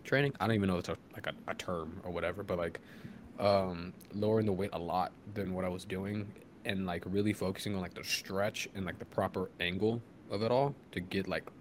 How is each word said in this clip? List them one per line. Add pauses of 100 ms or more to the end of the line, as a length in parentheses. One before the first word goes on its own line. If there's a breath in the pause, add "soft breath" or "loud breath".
training.
I
don't
even
know
if
it's
a, (180)
like,
a, (160)
a
term
or
whatever,
but,
like, (580 loud breath)
um, (200)
lowering
the
weight
a
lot (200)
than
what
I
was
doing, (360)
and,
like,
really
focusing
on,
like,
the
stretch
and,
like,
the
proper (100)
angle (280)
of
it
all (180)
to
get,
like, (120)